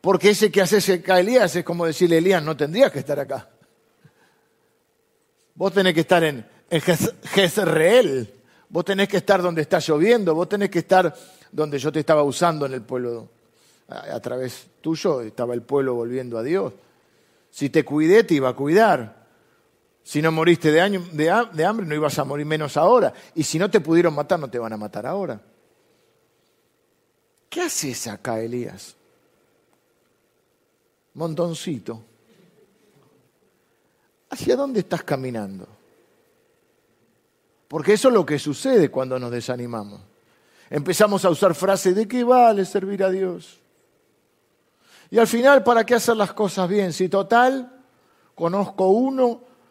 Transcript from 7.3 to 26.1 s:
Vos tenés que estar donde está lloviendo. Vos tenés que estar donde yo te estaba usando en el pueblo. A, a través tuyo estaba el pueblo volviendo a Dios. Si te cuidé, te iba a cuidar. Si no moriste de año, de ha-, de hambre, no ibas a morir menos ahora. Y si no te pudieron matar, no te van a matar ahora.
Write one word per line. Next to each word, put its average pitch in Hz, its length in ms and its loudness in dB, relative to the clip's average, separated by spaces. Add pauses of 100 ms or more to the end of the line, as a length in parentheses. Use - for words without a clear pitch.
Vos 170 160 -4
tenés 196 220 0
que 196 100 -2
estar 190 240 2
donde 170 220 -2
está 170 160 0
lloviendo. 165 560 2
Vos 170 120 -2
tenés 202 220 -2
que 185 100 -2
estar 185 360 2 (360)
donde 147 280 -4
yo 143 120 -4
te 156 80 -4
estaba 151 220 2
usando 147 460 -2
en 131 60 -8
el 120 100 -10
pueblo. 120 440 -8 (600)
A, - 280 -14
a 113 60 -10
través 123 460 -10 (140)
tuyo 156 400 -2
estaba 117 340 -6
el 117 80 -8
pueblo 135 320 -2
volviendo 120 420 -6
a 113 60 -6
Dios. 180 300 -4 (760)
Si - 220 -6
te 160 120 2
cuidé, 160 400 4
te 196 120 0
iba 131 140 0
a 123 40 -4
cuidar. 147 720 0 (800)
Si - 180 -4
no 160 100 2
moriste 160 400 2
de 156 80 6
año, 185 320 0
de 156 200 0
ha-, 233 140 2
de 165 200 -4
hambre, 208 220 -2
no 151 80 -4
ibas 151 240 -2
a 143 40 -2
morir 143 220 -6
menos 151 320 -4
ahora. 180 340 4 (220)
Y 165 80 -4
si 156 160 -4
no 185 140 -2
te 214 80 4
pudieron 165 340 2
matar, 147 260 -2
no 135 120 -10
te 123 80 -6
van 113 140 -8
a 107 40 -10
matar 104 300 -10
ahora. 160 340 -8 (2000)